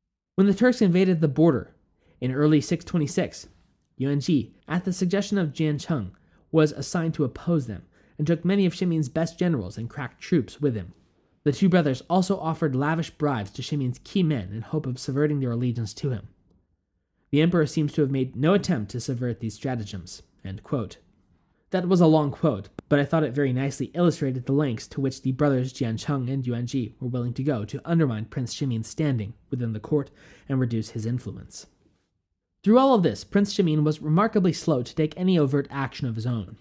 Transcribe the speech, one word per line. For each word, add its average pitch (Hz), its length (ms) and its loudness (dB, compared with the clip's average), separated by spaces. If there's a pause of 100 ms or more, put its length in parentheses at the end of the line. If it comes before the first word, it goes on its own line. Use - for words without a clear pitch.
(360)
When 190 100 6
the 202 80 6
Turks 247 280 4
invaded 180 400 4
the 160 80 4
border 147 440 4 (460)
in 127 140 -2
early 151 260 4
six 160 240 -2
twenty-six, - 640 -2 (480)
Yuan 143 240 -2
Ji, 135 340 0 (140)
at 175 160 -4
the 185 80 -2
suggestion 196 460 -2
of 160 160 0
Jiancheng, 147 580 -2 (400)
was 156 220 4
assigned 160 400 -4
to 151 100 -2
oppose 143 420 -2
them 107 180 -10 (340)
and 147 100 -2
took 165 160 0
many 196 220 2
of 170 80 2
Shimin's 160 340 0
best 160 320 -4
generals 135 380 -2
and 117 120 -8
crack - 300 -10
troops - 400 -2
with 139 160 0
him. 87 180 -8 (520)
The 143 80 4
two 190 160 4
brothers 147 400 2
also 185 300 2
offered 156 360 -2
lavish 151 360 -2
bribes 127 400 -2
to - 100 -10
Shimin's 131 420 -4
key 190 200 0
men 117 280 0
in 113 120 -8
hope 156 220 -4
of 123 140 -6
subverting 147 400 0
their 127 120 -2
allegiance 117 420 -2
to - 160 -6
him. 107 180 -6 (1040)
The 143 100 4
emperor 170 260 2
seems 147 260 -2
to 156 80 0
have 135 100 2
made 135 240 -2
no 151 180 2
attempt 147 380 0
to 123 80 -8
subvert 120 400 -4
these 110 140 -6
stratagems." 107 720 -8 (200)
End 95 200 -10
quote. - 340 -6 (720)
That 175 180 -2
was 185 100 6
a 170 80 8
long 156 240 4
quote, 110 380 -2 (180)
but 147 120 4
I 143 60 2
thought 156 180 0
it 120 100 -2
very 139 180 0
nicely 135 420 -4
illustrated 143 520 0
the 135 80 0
lengths 139 360 -2
to - 120 -6
which 135 220 -4
the 131 100 0
brothers 131 400 2
Jiancheng 123 580 -2
and 135 160 -4
Yuan 120 200 -4
Ji 123 320 -4
were 123 100 -6
willing 120 240 -4
to 131 100 -6
go 127 220 -2
to - 180 -10
undermine 135 420 0
Prince 123 280 -6
Shimin's 117 340 -4
standing 120 460 -2 (160)
within 120 240 -4
the 107 60 -6
court 143 300 -2 (380)
and 135 120 0
reduce 117 320 -2
his 110 140 -6
influence. 113 640 -8 (960)
Through 220 140 6
all 269 180 6
of 190 80 4
this, 113 200 0
Prince 202 300 0
Shimin 156 300 2
was 151 180 0
remarkably 180 520 2
slow 135 300 0
to - 120 -12
take 156 220 0
any 185 200 2
overt 143 320 2
action 135 380 -6
of 113 80 -4
his 113 120 -6
own, 113 340 -6